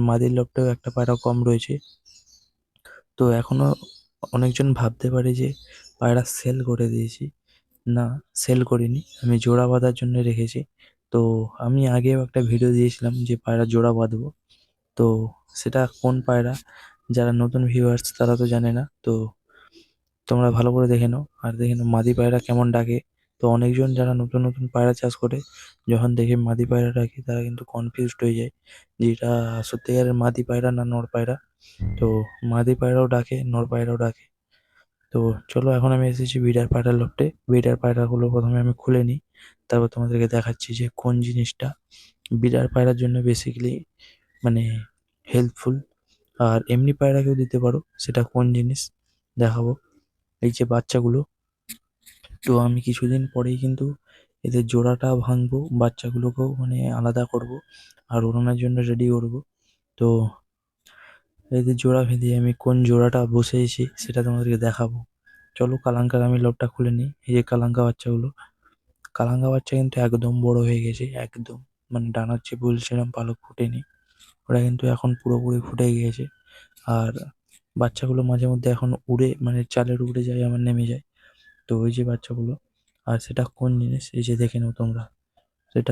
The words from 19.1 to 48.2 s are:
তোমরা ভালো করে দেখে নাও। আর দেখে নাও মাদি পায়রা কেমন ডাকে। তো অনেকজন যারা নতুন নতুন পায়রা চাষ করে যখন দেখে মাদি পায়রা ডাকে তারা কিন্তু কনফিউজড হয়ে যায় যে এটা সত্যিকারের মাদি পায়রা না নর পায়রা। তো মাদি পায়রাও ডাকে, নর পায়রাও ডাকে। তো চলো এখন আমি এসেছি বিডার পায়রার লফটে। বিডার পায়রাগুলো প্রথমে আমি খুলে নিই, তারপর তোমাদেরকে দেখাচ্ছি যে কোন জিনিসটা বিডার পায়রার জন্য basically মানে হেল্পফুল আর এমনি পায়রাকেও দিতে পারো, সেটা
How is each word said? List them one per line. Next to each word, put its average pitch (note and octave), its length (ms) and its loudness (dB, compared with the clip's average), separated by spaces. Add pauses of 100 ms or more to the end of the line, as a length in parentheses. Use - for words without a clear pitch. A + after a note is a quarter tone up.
তোমরা B2 240 4
ভালো A#2+ 240 2
করে B2+ 180 4
দেখে A#2+ 200 4
নাও। C#3 100 -4 (200)
আর A#2 140 -4
দেখে A#2+ 200 0
নাও A#2+ 180 -2
মাদি A2+ 180 2
পায়রা B2 320 2
কেমন A#2+ 300 2
ডাকে। A#2 220 0 (440)
তো - 20 -2 (120)
অনেকজন B2 420 2
যারা B2+ 240 0
নতুন B2 260 -2
নতুন B2+ 260 -4
পায়রা A#2+ 200 2
চাষ A#2+ 280 -4
করে B2+ 160 -2 (500)
যখন A#2 220 2 (100)
দেখে A#2+ 160 2 (120)
মাদি A#2 240 0
পায়রা A#2+ 260 2
ডাকে A#2+ 200 -2 (100)
তারা A#2+ 160 -4
কিন্তু A#2+ 200 -10 (100)
কনফিউজড A#2 500 -6
হয়ে A#2 160 2
যায় A#2+ 120 -6 (460)
যে A#2 140 0
এটা A#2+ 200 -2 (380)
সত্যিকারের B2 520 0
মাদি B2 220 0
পায়রা B2 280 -2
না B2 200 -2
নর A#2+ 220 -4
পায়রা। A#2+ 220 -2 (640)
তো A#2 80 2 (440)
মাদি A#2+ 300 2
পায়রাও B2+ 320 4
ডাকে, B2 240 -2 (140)
নর A#2+ 200 0
পায়রাও A#2+ 320 -2
ডাকে। A2+ 220 -4 (880)
তো A#2 60 2 (320)
চলো B2+ 260 0
এখন B2+ 160 2
আমি B2+ 200 2
এসেছি B2+ 320 -4
বিডার A#2+ 280 2
পায়রার A#2+ 280 2
লফটে। A#2+ 240 -2 (240)
বিডার B2 320 4
পায়রাগুলো A#2+ 520 0
প্রথমে A#2+ 300 2
আমি B2 180 2
খুলে B2+ 280 2
নিই, C3+ 100 -4 (480)
তারপর A#2 260 2
তোমাদেরকে A#2+ 420 0
দেখাচ্ছি A#2 340 -2 (100)
যে B2 60 0 (100)
কোন B2 260 0
জিনিসটা A#2+ 460 -2 (720)
বিডার B2 320 2
পায়রার B2 280 4
জন্য B2 140 2 (120)
basically A#2+ 460 -2 (680)
মানে A#2 180 2 (640)
হেল্পফুল B2 480 -2 (640)
আর A2+ 200 4 (140)
এমনি C3+ 200 4
পায়রাকেও C#3 480 2
দিতে B2+ 220 -2
পারো, B2 160 2 (240)
সেটা B2 180 0 (120)